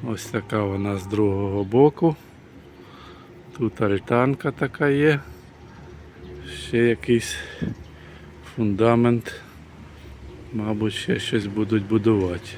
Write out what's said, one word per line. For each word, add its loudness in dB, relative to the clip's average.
Ось -6
така -2
вона -2
з -8
другого 0
боку. 4
Тут -2
альтанка 0
така 0
є. 4
Ще -2
якийсь 2
фундамент. 2
Мабуть, -2
ще -2
щось -2
будуть 0
будувати. 2